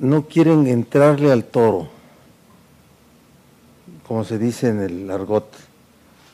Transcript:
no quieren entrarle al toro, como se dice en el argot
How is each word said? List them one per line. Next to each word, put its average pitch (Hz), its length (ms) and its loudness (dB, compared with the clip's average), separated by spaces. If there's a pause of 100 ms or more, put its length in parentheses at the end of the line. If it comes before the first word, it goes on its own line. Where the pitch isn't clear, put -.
no 147 260 0
quieren 156 400 2
entrarle 143 640 2
al 120 140 0
toro, 104 420 0 (2250)
como 110 200 -6
se 113 120 -8
dice 117 300 -4
en 107 140 -2
el 95 280 -8
argot 98 380 -4 (880)